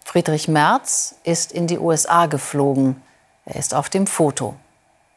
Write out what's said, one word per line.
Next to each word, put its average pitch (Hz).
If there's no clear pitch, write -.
Friedrich 160
Merz 160
ist 170
in 170
die 170
U 165
S 156
A 170
geflogen. 139
Er -
ist -
auf 139
dem 190
Foto. 139